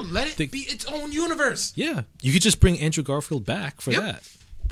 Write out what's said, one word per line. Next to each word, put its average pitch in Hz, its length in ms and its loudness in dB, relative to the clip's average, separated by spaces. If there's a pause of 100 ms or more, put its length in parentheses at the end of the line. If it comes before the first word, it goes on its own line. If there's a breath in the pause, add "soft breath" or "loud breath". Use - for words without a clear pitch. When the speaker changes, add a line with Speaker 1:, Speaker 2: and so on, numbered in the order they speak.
Speaker 1:
let 208 280 -2
it 311 80 -6
Speaker 2:
they 156 80 0
Speaker 1:
be 269 160 -6 (100)
its - 140 -8
own 294 280 -6
universe. 294 640 0
Speaker 2:
Yeah. 240 260 0 (180)
You 131 140 2
could 185 80 6
just - 180 4
bring 180 180 8
Andrew 156 240 0
Garfield 139 440 -2
back 143 340 -4
for - 120 -2
Speaker 1:
Yep. - 100 2
Speaker 2:
that. - 260 -6 (440)